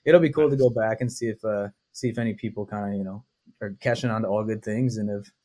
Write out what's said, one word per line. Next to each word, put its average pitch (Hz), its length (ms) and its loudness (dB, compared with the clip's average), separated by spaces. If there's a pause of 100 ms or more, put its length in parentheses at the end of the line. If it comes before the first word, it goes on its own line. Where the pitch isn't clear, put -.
it'll 165 160 8
be 151 120 4
cool 151 180 4
to 139 60 0
go 127 140 6
back 110 320 0
and 120 100 -2
see 117 160 -4
if, 104 160 -6
uh, 101 240 -2 (240)
see - 160 -4
if 117 100 -6
any 113 160 -2
people 104 320 -6
kinda, 101 300 -6
you 98 80 -4
know, 98 200 -10 (360)
are 101 100 -8 (100)
catching 120 300 0
on 113 120 -2
to 101 60 -2
All 107 160 0
Good 110 200 -4
Things 113 320 0
and 104 140 -2
have, 101 160 -6 (180)